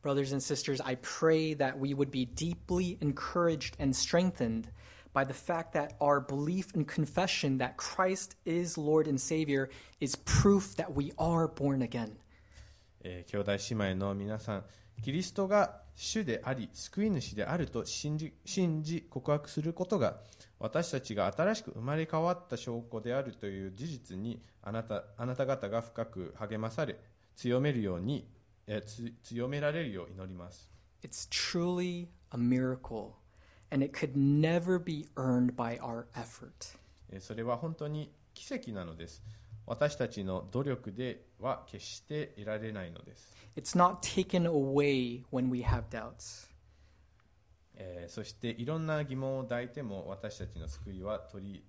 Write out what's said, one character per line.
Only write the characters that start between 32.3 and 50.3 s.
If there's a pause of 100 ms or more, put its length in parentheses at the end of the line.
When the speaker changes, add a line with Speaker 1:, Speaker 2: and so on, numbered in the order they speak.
Speaker 1:
miracle, (580)
and
it
could
never
be
earned
by
our
effort. (320)
Speaker 2:
え
ー、
そ
れ
は
本
当
に (220)
奇
跡
な
の
で
す。 (420)
私
た
ち
の
努
力
で (140)
は
決
し
て
得
ら
れ
な
い
の
で
す。 (200)
Speaker 1:
It's
not
taken
away
when
we
have
doubts. (1300)
Speaker 2:
え
ー、
そ
し
て
い
ろ
ん
な
疑
問
を
抱
い
て
も、
私